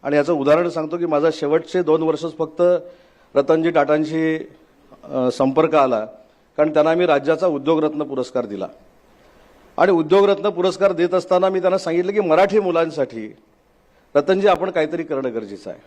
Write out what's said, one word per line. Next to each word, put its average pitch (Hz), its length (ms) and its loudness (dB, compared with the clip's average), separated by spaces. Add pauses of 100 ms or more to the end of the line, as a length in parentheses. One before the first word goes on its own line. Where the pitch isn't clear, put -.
आणि 143 140 -2
याचं 147 160 0
उदाहरण 151 360 2
सांगतो 165 300 -6
की 170 80 -2
माझा 151 260 0
शेवटचे 156 500 -2
दोन 156 200 2
वर्षच 160 360 -4
फक्त 160 240 -4 (720)
रतनजी 160 360 2
टाटांशी, 156 760 0 (560)
अ, 127 280 -2
संपर्क 143 420 0
आला, 127 300 2 (520)
कारण 151 160 0
त्यांना 156 220 2
मी 180 120 0
राज्याचा 151 400 0
उद्योगरत्न 151 560 0
पुरस्कार 131 440 -6
दिला 98 220 -8 (1080)
आणि 190 160 4
उद्योगरत्न 190 560 2
पुरस्कार 185 440 0
देत 175 220 0
असताना 185 340 0
मी 190 120 -2
त्यांना 185 180 0
सांगितलं 180 340 -2
की 208 80 0
मराठी 185 400 2
मुलांसाठी 151 760 -4 (800)
रतनजी 190 320 2
आपण 190 240 2
काहीतरी 165 320 -2
करणं 135 320 -6
गरजेचं 101 360 -10
आहे. - 160 -16